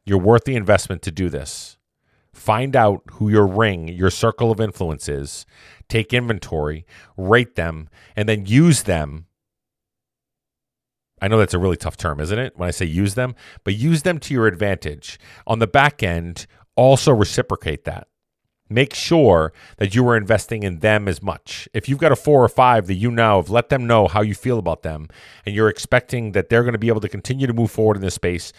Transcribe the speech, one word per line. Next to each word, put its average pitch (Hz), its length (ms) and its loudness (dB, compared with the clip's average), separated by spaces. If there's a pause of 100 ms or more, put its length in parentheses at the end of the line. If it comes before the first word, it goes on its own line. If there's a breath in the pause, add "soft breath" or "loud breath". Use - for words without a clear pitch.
You're 101 120 2
worth 110 260 4
the 131 140 -4
investment 98 460 0
to 95 80 -6
do 87 180 -4
this. - 480 -12 (560)
Find 127 420 -4
out 107 360 2
who 107 180 -4
your 104 180 6
ring, 92 400 -2
your 90 240 0
circle 113 400 0
of 104 80 -2
influence 90 480 -6
is, 71 380 -8 (420 soft breath)
take 113 260 -2
inventory, 85 720 -4 (300 soft breath)
rate 110 400 2
them, 80 320 -6 (300 soft breath)
and 107 100 -2
then 104 180 0
use 139 380 4
them. 78 440 -4 (1900)
I 98 80 -4
know 110 120 4
that's 92 160 2
a 87 40 0
really 90 180 0
tough - 200 -10
term, 73 220 -6
isn't 87 180 -6
it, 127 180 -6
when 90 120 -6
I 85 40 -2
say 90 140 -4
use 98 300 -2
them? 123 180 -4 (300 loud breath)
But 101 100 -2
use 147 300 0
them 175 160 -2
to - 160 -6
your 117 100 2
advantage. 90 720 -4 (280 loud breath)
On 113 100 0
the 113 80 0
back 143 380 0
end, 85 420 -6 (300 soft breath)
also 131 360 4
reciprocate 101 760 -2
that. 85 220 -10 (600)
Make 123 240 0
sure 95 580 2 (260 loud breath)
that 98 180 -4
you 123 120 4
are 117 80 2
investing 107 460 -2
in 92 160 -6
them 104 300 0
as 95 160 -4
much. - 500 -10
If 117 160 -6
you've 139 80 -2
got 156 140 2
a 135 40 4
four 143 280 4
or 110 60 4
five 123 360 4
that 95 80 -4
you 101 160 -2
know 113 300 4
of, 85 100 -2
let 117 200 0
them 127 180 -2
know 110 200 4
how 104 140 0
you 107 140 -2
feel 123 240 -4
about 85 240 -6
them, 78 240 -10 (360 loud breath)
and 101 120 -8
you're 107 140 2
expecting 117 640 -4
that 95 160 -2
they're 117 140 4
gonna 120 140 -2
be 113 120 -2
able 107 120 0
to 101 80 -6
continue 131 380 -4
to 117 60 -2
move 113 180 0
forward 107 260 2
in 95 60 -8
this 92 100 -4
space. - 460 -6